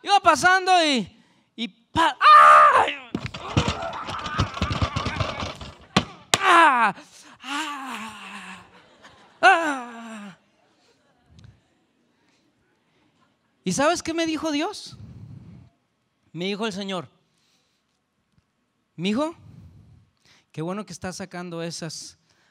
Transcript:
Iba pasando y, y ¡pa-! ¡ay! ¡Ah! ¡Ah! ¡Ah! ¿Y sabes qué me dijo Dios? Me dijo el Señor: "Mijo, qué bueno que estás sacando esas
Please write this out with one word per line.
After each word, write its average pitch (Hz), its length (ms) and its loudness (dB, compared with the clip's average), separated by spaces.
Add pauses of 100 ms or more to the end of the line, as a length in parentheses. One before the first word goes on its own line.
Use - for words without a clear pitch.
Iba 381 180 2
pasando 359 520 4 (120)
y, 262 240 0 (480)
y 226 120 -8
¡pa-! - 520 -2
¡ay! 605 760 8 (3500)
¡Ah! 277 480 6 (460)
¡Ah! 220 1160 -12 (840)
¡Ah! 240 960 0 (3250)
¿Y 185 100 -6
sabes 311 300 -2
qué 330 100 -8
me 330 140 -2
dijo 311 240 -4
Dios? 320 440 -6 (1400)
Me 170 140 -10
dijo 202 200 -6
el 220 60 -6
Señor: 190 380 -10 (1900)
"Mijo, 226 400 -4 (1160)
qué 151 100 -12
bueno 185 240 -8
que - 80 -20
estás 180 240 -12
sacando 180 440 -12
esas 165 560 -12 (340)